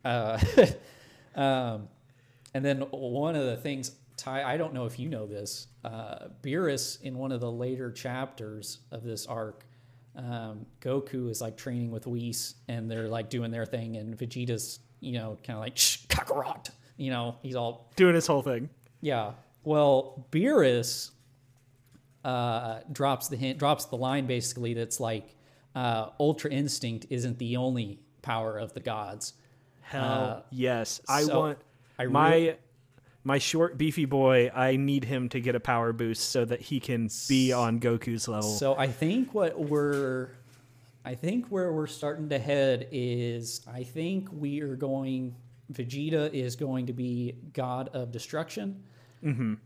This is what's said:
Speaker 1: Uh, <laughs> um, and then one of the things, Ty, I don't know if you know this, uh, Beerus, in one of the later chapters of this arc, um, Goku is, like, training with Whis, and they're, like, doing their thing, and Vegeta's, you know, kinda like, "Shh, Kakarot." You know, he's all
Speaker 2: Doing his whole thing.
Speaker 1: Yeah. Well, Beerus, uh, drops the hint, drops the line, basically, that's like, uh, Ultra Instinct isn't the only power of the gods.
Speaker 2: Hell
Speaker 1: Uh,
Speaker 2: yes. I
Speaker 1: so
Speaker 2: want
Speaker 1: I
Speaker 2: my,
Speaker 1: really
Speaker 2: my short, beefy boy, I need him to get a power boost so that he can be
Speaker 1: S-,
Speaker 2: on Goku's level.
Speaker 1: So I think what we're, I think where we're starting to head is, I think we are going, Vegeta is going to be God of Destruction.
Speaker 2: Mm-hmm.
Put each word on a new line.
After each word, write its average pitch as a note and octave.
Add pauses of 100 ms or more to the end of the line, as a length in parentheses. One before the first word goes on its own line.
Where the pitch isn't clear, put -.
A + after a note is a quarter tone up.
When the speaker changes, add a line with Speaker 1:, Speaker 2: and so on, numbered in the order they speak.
Speaker 1:
Uh, A2+ (520)
<laughs> -
um, B2 (640)
and C3
then C#3 (100)
one C3+
of C#3+
the A#2
things, C3+ (260)
Ty, C3+
I C3
don't D#3
know B2+
if A#2
you B2
know A2
this, G#2 (160)
uh, A2+ (140)
Beerus, C#3+
in B2+
one C3+
of B2
the A#2+
later B2
chapters B2 (120)
of A2+
this A2+
arc, A2 (500)
um, A2+ (160)
Goku C3
is, A2+
like, A2+
training A#2+
with A2+
Whis, A#2+ (120)
and A#2
they're, A2+
like, A2+
doing A#2
their A2+
thing, A2+
and G#2+
Vegeta's, A#2+ (200)
you C3
know, A2
kinda A2+
like, A#2
"Shh, -
Kakarot." - (280)
You C3+
know, A#2+
he's B2+
all A#2+
Speaker 2:
Doing F3+
his E3
whole C#3+
thing. B2+ (320)
Speaker 1:
Yeah. A#2 (320)
Well, C#3+
Beerus, D#3+ (1120)
uh, A#2+ (120)
drops C#3
the C3+
hint, C3
drops C#3+
the -
line, C3
basically, A#2+
that's A#2
like, A2+ (400)
uh, A#2 (100)
Ultra D3+
Instinct B2
isn't A#2+
the A#2+
only B2 (220)
power A2+
of G#2+
the -
gods. G#2+ (480)
Speaker 2:
Hell C3+
Speaker 1:
Uh, C3 (100)
Speaker 2:
yes. B2
I C#3+
Speaker 1:
so D3+
Speaker 2:
want D3+ (400)
Speaker 1:
I C3
Speaker 2:
my, D3+
Speaker 1:
really E3 (720)
Speaker 2:
my C3+
short, D#3+
beefy D3+
boy, C3
I C3
need C#3
him B2
to C3
get A#2+
a A#2+
power A#2
boost A2+
so B2
that A#2+
he C#3
can A#2 (180)
be C3
Speaker 1:
S-, B2
Speaker 2:
on A#2
Goku's A#2
level. G#2+
Speaker 1:
So C3+
I C3+
think F3+
what F#3
we're, C#3+ (760)
I B2+
think G#3
where F#3
we're D#3
starting D3+
to C#3
head C3+
is, A#2+
I B2
think F3
we D3
are C#3
going, C3 (360)
Vegeta D3
is B2
going B2+
to B2+
be B2 (180)
God B2+
of B2+
Destruction. D#3+ (400)
Speaker 2:
Mm-hmm. B2+ (120)